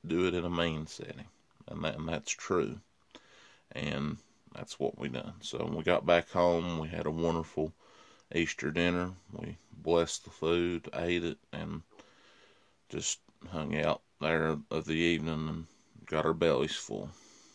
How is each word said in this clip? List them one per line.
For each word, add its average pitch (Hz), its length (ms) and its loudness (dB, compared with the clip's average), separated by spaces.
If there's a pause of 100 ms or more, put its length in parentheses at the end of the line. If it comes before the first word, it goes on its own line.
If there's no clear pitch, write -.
do 87 220 2
it 87 60 2
in 87 100 0
a 90 40 -2
mean 85 380 0
setting. - 400 -12 (400)
And 82 160 -8
that, 80 140 -2
and 78 120 -6
that's - 220 -4
true. - 480 -2 (960)
And 73 460 -4 (360)
that's - 240 -12
what - 180 -2
we 71 120 -6
done. 64 320 -6
So - 180 -8
when 80 160 -2
we 80 80 -2
got 87 240 4
back 85 240 6
home, 85 480 2
we 78 80 -4
had 82 200 -4
a 76 40 2
wonderful 82 640 0 (600)
Easter 82 380 0
dinner. 87 400 2 (220)
We 85 240 -8 (160)
blessed 85 500 2
the - 80 -16
food, 87 640 0
ate 87 300 0
it, 82 140 -4 (140)
and 80 300 -6 (1080)
just - 280 -4 (300)
hung 78 280 -2
out 76 260 2 (180)
there 80 360 4 (140)
of 80 140 0
the 80 100 0
evening 80 540 2
and 80 180 -6 (400)
got 78 200 0
our 80 60 4
bellies 78 440 2
full. 50 340 -6 (440)